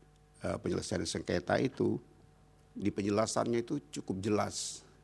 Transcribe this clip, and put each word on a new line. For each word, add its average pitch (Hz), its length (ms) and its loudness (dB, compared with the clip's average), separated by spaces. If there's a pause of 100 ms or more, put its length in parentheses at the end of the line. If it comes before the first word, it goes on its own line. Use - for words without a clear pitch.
(480)
eh, 92 80 0
Penyelesaian 90 480 -2
Sengketa 92 560 2
itu, 123 400 2 (720)
di 190 160 -4
penjelasannya 110 800 2
itu 147 160 -4 (160)
cukup 95 240 -4
jelas. 101 560 0 (240)